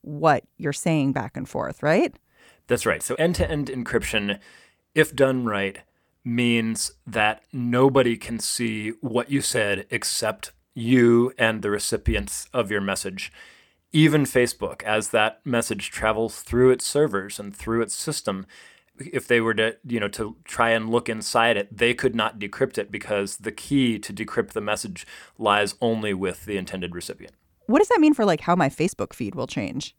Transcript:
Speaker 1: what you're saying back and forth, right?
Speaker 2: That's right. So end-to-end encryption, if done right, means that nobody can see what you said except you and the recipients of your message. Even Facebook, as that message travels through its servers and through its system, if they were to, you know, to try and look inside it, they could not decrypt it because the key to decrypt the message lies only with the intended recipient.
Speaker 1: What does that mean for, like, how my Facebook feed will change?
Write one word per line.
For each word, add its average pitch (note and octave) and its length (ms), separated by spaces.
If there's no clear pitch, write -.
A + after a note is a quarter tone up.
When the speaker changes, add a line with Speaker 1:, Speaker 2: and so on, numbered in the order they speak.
Speaker 1:
what D3+ 420
you're C#3+ 160
saying C#3+ 400
back C3 240
and C3+ 100
forth, - 360
right? F3+ 340
Speaker 2:
That's A#2+ 220
right. E2 160
So - 120
end-to-end D#3 520
encryption, A2 720
if D3+ 200
done C3 300
right, G2 340
means A#2 680
that A2 380
nobody B2 640
can A#2 220
see A2 500
what A#2 280
you C#3 120
said G2+ 500
except - 600
you A#2+ 640
and A2+ 240
the G#2 80
recipients G#2 840
of A2 180
your G#2 100
message. G2 500
Even D3+ 320
Facebook, - 580
as G#2+ 280
that A2 360
message A#2 460
travels A2 500
through B2+ 300
its B2+ 160
servers G2+ 520
and G2+ 160
through A#2 260
its G#2 120
system, G2 540
if C3+ 280
they A#2+ 120
were A2+ 140
to, A2 320
you A#2+ 140
know, G#2 80
to G#2+ 360
try A#2 280
and A2 180
look A#2 180
inside A#2 480
it, G2+ 200
they A#2+ 180
could A#2+ 220
not A2 240
decrypt G#2 380
it G2+ 140
because G2+ 460
the G#2 140
key A#2+ 480
to G#2+ 120
decrypt G#2+ 420
the A2 80
message G#2 440
lies G#2 440
only A2 320
with F#2 320
the G#2 120
intended F#2 380
recipient. - 400
Speaker 1:
What B3+ 120
does G4+ 100
that A#4 100
mean D4+ 160
for, A3 100
like, E3+ 160
how F3 140
my D#3+ 140
Facebook - 440
feed G2+ 220
will B2 100
change? - 540